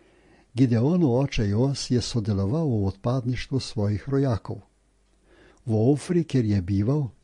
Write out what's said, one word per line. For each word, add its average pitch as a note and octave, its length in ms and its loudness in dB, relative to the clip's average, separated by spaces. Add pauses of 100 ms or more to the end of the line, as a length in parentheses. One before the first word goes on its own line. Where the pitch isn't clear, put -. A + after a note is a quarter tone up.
(540)
Gideonov B2+ 680 2
oče C3 300 0
Joas B2+ 420 0
je B2 100 2
sodeloval G#2+ 640 -2
v A2 180 0
odpadništvu B2 720 -2
svojih G#2 500 -2
rojakov. B2+ 520 -2 (1040)
V A2+ 100 -2
Ofri, C#3+ 480 2
kjer B2+ 220 0
je G#2 160 2
bival, G#2 480 0 (140)